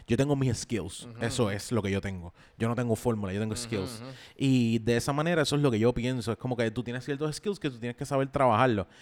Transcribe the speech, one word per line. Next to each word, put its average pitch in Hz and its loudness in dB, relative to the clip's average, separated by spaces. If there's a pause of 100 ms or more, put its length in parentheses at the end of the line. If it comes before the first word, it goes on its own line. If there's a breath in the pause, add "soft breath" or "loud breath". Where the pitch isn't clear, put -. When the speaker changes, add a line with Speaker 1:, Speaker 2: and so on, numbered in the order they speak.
Speaker 1:
Yo 117 2
tengo 139 2
mis 131 2
skills". 92 -6
Speaker 2:
Ujú. 113 -16
Speaker 1:
Eso 113 0
es 101 -4
lo 110 2
que 98 0
yo 98 2
tengo. 92 -8 (240 soft breath)
Yo 113 0
no 120 0
tengo 120 2
fórmula, 104 -2
yo 101 -2
tengo 107 -2
Speaker 2:
Ujú, 104 -6
Speaker 1:
skills. 107 -6
Speaker 2:
ujú. 127 -14 (260 loud breath)
Speaker 1:
Y 120 2
de 113 0
esa 120 0
manera 156 2
eso 139 2
es 147 2
lo 143 4
que 117 2
yo 117 4
pienso. 120 -2
Es 104 -4
como 127 -4
que 113 0
tú 117 -6
tienes 120 -8
ciertos 147 -4
skills 202 -6
que 151 -4
tú 123 -8
tienes 120 -6
que 143 -8
saber 135 0
trabajarlo. 123 4 (140 loud breath)